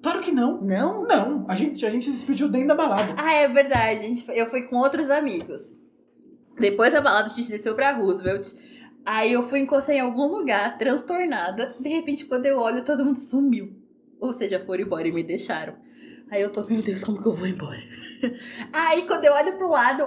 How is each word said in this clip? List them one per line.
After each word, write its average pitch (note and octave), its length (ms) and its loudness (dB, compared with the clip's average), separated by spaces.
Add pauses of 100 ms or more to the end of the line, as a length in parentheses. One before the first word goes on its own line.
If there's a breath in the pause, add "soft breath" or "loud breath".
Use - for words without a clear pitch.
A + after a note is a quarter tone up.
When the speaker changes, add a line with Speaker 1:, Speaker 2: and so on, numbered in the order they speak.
Speaker 1:
Claro F4 180 0
que F4 120 -2
não. B3+ 280 2
Speaker 2:
Não? C4+ 440 0
Speaker 1:
Não. B3+ 440 0
A F#3+ 60 -2
gente, A#3+ 320 -2
a - 40 2
gente A#3+ 160 -2
se C#4+ 40 -4
despediu C4+ 380 -2
dentro B3+ 200 0
da D4+ 60 6
balada. G#3+ 420 0
Speaker 2:
Ah, D#4 160 0
é D4 160 6
verdade. A#3+ 560 2
A G#3+ 40 -8
gente A#3+ 180 -4
foi, G3 120 -8
eu A#3 120 0
fui B3+ 140 -2
com B3 120 -4
outros C4+ 320 2
amigos. C4+ 640 -2 (880)
Depois A3 340 6
da - 80 4
balada, G#3+ 260 4
a - 40 -8
gente A#3+ 180 -6
desceu G#3+ 280 -4
pra C4+ 160 4
Roosevelt. F#3+ 560 0 (560 loud breath)
Aí A3 280 2
eu A#3+ 120 2
fui C#4 160 0
encostar C#4 340 2
em C4+ 60 2
algum B3 260 0
lugar, C4+ 520 0
transtornada. B3+ 1000 -2
De C4 100 -6
repente, D4 380 -4
quando B3+ 200 -2
eu C#4 120 2
olho, A#3+ 260 -2
todo C#4+ 200 0
mundo C4 140 0
sumiu. B3 540 0 (460)
Ou B3 140 -4
seja, F#3+ 320 -2
foram F#3 180 -4
embora E3+ 240 -2
e E3 60 0
me E3 100 -2
deixaram. D#3+ 520 -6 (560 loud breath)
Aí G#3 100 0
eu G3+ 100 0
tô, G#3 140 -6
"Meu A3 180 0
Deus, F#3+ 220 -2
como G3+ 160 -2
que - 80 2
eu G3 60 2
vou F3 120 -4
embora?" F3 320 -6
<laughs> - 920 -10
Aí, E4 340 2
quando F4 200 2
eu C#4+ 80 10
olho F#4 240 2
pro F#4 100 -2
lado, C4+ 380 4